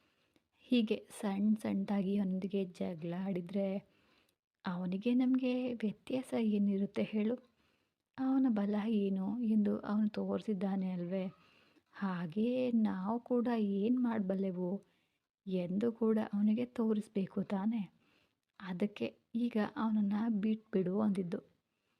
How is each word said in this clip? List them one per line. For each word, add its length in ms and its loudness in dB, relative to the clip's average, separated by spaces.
ಹೀಗೆ 480 0
ಸಣ್ಣ 420 2
ಸಣ್ಣದಾಗಿ 560 0
ಅವನೊಂದಿಗೆ 460 -2
ಜಗಳ 500 -6
ಆಡಿದ್ರೆ 540 -2
ಅವನಿಗೆ 480 -2
ನಮ್ಗೆ 580 2
ವ್ಯತ್ಯಾಸ 680 -4
ಏನಿರುತ್ತೆ 640 2
ಹೇಳು? 320 0
ಅವನ 300 4
ಬಲ 260 2
ಏನು 540 0
ಎಂದು 360 4
ಅವನು 300 0
ತೋರಿಸಿದ್ದಾನೆ 840 -2
ಅಲ್ವೇ? 360 -4
ಹಾಗೆಯೇ 800 -2
ನಾವು 480 2
ಕೂಡ 360 0
ಏನ್ 420 2
ಮಾಡ್ಬಲ್ಲೆವು 840 0
ಎಂದು 460 0
ಕೂಡ 260 2
ಅವನಿಗೆ 300 2
ತೋರಿಸ್ಬೇಕು 800 -2
ತಾನೇ? 500 -2
ಅದಕ್ಕೆ 560 -4
ಈಗ 220 -2
ಅವನನ್ನ 380 0
ಬಿಟ್ಬಿಡು" 720 0
ಅಂದಿದ್ದು. 520 -2